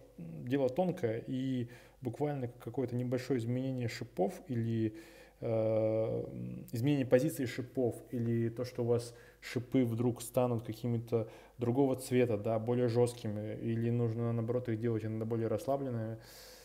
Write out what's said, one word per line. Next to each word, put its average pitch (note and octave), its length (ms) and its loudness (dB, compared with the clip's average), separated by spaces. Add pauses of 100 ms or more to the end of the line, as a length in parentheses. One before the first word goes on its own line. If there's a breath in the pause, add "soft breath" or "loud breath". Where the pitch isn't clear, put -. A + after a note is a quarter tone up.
(180)
дело C#3+ 500 0
тонкое, C3+ 580 0
и C3 420 -2 (320 loud breath)
буквально C3+ 480 -2
какое-то A#2+ 460 -4
небольшое B2 440 0
изменение B2 500 -2
шипов F3+ 440 -2 (160)
или, A2+ 460 0 (460 loud breath)
э, A2 840 2 (480)
изменение C3+ 320 2
позиции C3 420 4
шипов, A#2+ 500 -2 (160)
или A#2 360 2
то, A#2 160 -6
что - 180 -4
у A#2 40 0
вас A#2 280 0 (260 loud breath)
шипы B2 440 2
вдруг A#2+ 380 2
станут B2 400 2
какими-то A#2 680 -2 (300 loud breath)
другого B2+ 380 4
цвета, B2 420 2
да, A2 200 0
более A#2+ 300 2
жёсткими, A2 720 0
или A#2 300 0
нужно, A#2 420 0
наоборот, A#2 360 0
их A2 100 0
делать A2+ 260 0
иногда A2 200 -4
более A2+ 240 0
расслабленными — A2+ 680 -2 (480 loud breath)